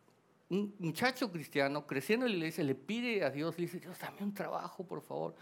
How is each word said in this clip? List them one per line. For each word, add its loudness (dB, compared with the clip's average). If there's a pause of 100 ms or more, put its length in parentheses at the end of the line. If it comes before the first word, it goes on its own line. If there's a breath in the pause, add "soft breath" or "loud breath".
(500)
un 0
muchacho 2
cristiano, 2
creciendo 2
en 2
la 2
iglesia, 0
le 4
pide 0
a 4
Dios, -2
le 0
dice, -8
"Dios, -12
dame -8
un -2
trabajo, -6
por -6
favor, -4